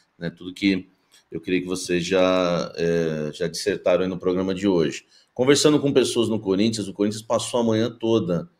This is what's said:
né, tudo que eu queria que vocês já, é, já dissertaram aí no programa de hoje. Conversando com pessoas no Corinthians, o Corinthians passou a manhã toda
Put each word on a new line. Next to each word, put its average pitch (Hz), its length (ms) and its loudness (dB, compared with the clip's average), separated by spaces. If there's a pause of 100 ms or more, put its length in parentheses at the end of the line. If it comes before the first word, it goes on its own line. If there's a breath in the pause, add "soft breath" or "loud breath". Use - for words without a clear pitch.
(180 soft breath)
né, 85 120 -6
tudo 90 220 -14
que 95 360 0 (420 soft breath)
eu - 100 -8
queria 92 200 0
que 87 80 -8
vocês 90 360 -2
já, 92 680 0
é, 80 580 -2
já 87 140 -6
dissertaram 90 560 0
aí 92 60 -2
no 92 100 -6
programa 92 340 -2
de 95 140 -2
hoje. 85 380 0 (280 soft breath)
Conversando 143 460 4
com 139 140 0
pessoas 120 360 2
no 107 120 -2
Corinthians, 101 480 0
o 95 40 -12
Corinthians 104 300 -2
passou 120 380 -2
a - 20 2
manhã 113 260 2
toda 98 720 0